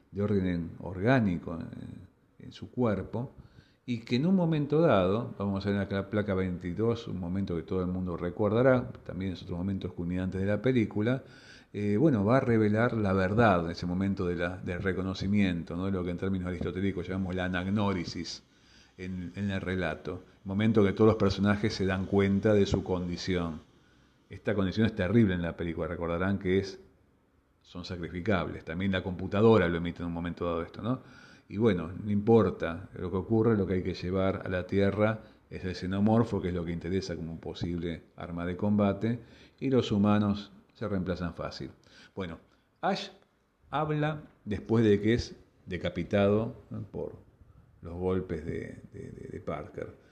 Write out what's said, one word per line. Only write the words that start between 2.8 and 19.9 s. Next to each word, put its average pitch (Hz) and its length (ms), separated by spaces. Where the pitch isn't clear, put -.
y 120 140
que - 160
en 135 100
un 190 100
momento 160 460
dado, 113 560
vamos 98 280
a 101 40
ver 101 100
acá 98 160
la 98 140
placa 104 240
veintidós, 92 760
un 101 120
momento 92 360
que 80 80
todo 92 180
el 90 60
mundo 90 300
recordará, 110 720
también 92 280
es 87 100
otro 87 140
momento 95 360
culminante 90 440
de 95 80
la 101 160
película, 120 640
eh, 104 240
bueno, 127 260
va 113 140
a - 20
revelar 113 540
la 104 200
verdad 95 520
en 82 60
ese 85 140
momento 92 400
de 87 120
la, 87 200
del 90 240
reconocimiento, 92 960
¿no? 92 160
Lo 92 120
que 87 80
en 87 60
términos 95 300
aristotélicos 90 600
llamamos 92 280
la 90 100
anagnórisis 92 1000
en, 92 380
en 101 160
el 95 100
relato, 87 640